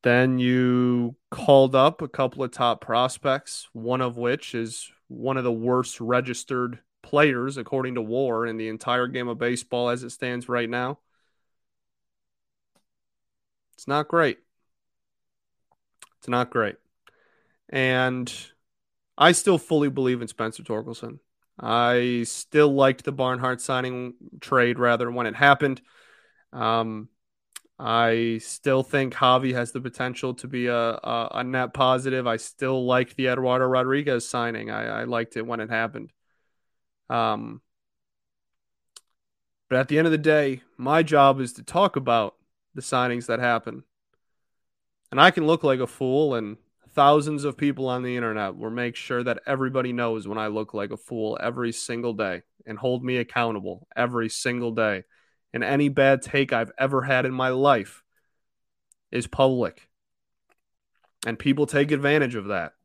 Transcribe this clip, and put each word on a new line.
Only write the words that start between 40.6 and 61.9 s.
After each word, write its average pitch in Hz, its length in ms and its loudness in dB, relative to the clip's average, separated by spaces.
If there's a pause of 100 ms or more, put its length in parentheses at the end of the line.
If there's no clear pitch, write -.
my 147 260 2
job 139 380 6
is 120 120 -4
to - 100 -20
talk 185 340 0
about 117 380 0 (400)
the 131 60 -10
signings 123 440 -2
that 117 140 -2
happen. 117 440 -2 (1300)
And 131 80 -2
I 180 120 10
can 160 140 -2
look 160 200 2
like 131 160 2
a 123 60 -2
fool, 135 480 0
and 110 200 -6 (360)
thousands 147 520 4
of 139 140 -4
people 131 320 -2
on 123 140 -4
the 123 120 -6
internet 107 400 -4
will 110 140 -10
make 120 260 -6
sure 123 260 -6
that 120 240 -4
everybody 131 460 -2
knows 113 380 -4
when 107 80 -6
I 107 100 -4
look 107 260 -6
like 101 180 -6
a 101 60 -10
fool 110 440 -6
every 120 320 -4
single 120 400 -6
day 95 300 -6 (220)
and 110 120 -12
hold 127 260 -2
me 127 140 -2
accountable 110 680 -4 (120)
every 120 320 -2
single 120 420 -4
day. 107 320 -2 (500)
And 120 100 -4
any 139 240 2
bad 135 340 4
take 139 300 0
I've 117 260 -2
ever 135 240 0
had 131 240 0
in 131 80 -2
my 131 140 -2
life 127 560 2 (1080)
is 120 160 -4
public. 127 600 0 (1400)
And 113 140 -4
people 143 260 2
take 143 260 2